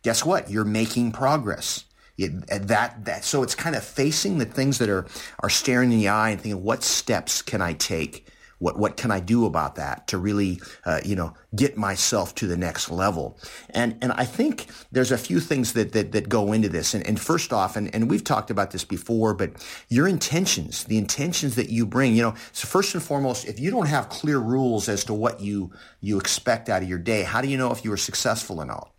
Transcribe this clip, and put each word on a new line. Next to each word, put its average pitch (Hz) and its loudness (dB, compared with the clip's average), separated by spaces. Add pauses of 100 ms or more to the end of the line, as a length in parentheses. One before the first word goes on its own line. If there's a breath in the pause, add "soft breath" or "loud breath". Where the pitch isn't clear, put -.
Guess 117 0
what? 180 2
You're 107 0
making 113 2
progress. 131 0 (320 soft breath)
You, 92 -4
that, 104 0
that, - -4
so 139 2
it's 117 -2
kind 160 -2
of 107 -4
facing 160 0
the 123 2
things 135 0
that 113 2
are, 95 0 (360 loud breath)
are 101 0
staring 123 4
in 113 6
the 104 4
eye 107 4
and 101 -4
thinking, 101 -4
"What 113 0
steps - 0
can - -2
I 87 0
take? - -4 (260 loud breath)
What, - 0
what 104 2
can 117 -2
I 98 2
do 113 4
about 80 0
that 69 -6
to - -2
really, 95 0 (240 loud breath)
uh, 80 0
you 101 -2
know, 85 -2 (200 soft breath)
get 120 2
myself 98 0
to 107 -4
the 87 0
next 87 -4
level?" 85 -2 (340 loud breath)
And, 117 0
and 127 0
I 127 0
think - -2 (260 loud breath)
there's 127 4
a 120 4
few 175 0
things 131 0
that, 107 2
that, 104 0
that 98 0
go 104 2
into 110 4
this. 82 -2
And, 107 -2
and 107 0
first - 0
off, 95 2
and, 104 -4
and 113 2
we've 190 2
talked 110 0
about 101 0
this 92 -6
before, 110 0
but 95 -2 (380 loud breath)
your 127 6
intentions, 175 0
the 110 0
intentions 139 0
that 123 0
you 117 2
bring, 117 4
you 117 6
know, 113 2 (180 loud breath)
so - -8
first 190 0
and 175 -4
foremost, 135 -2
if 104 -8
you 156 -2
don't 226 0
have 143 0
clear 147 0
rules 120 2
as 101 0
to 110 -4
what 113 -2
you, 101 -4 (280 loud breath)
you 101 0
expect - 0
out 95 2
of 92 -4
your 90 -4
day, 104 0
how 113 -2
do 139 -2
you 139 0
know 123 0
if 110 -6
you 110 -4
were 104 -2
successful - -2
or 73 -6
not? - -10